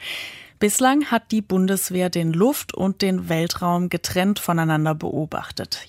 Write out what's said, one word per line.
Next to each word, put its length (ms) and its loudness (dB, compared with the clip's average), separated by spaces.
Bislang 520 2
hat 180 0
die 140 0
Bundeswehr 680 0
den 240 0
Luft- 400 2
und 300 -2
den 260 0
Weltraum 600 0
getrennt 500 0
voneinander 560 2
beobachtet. 920 -6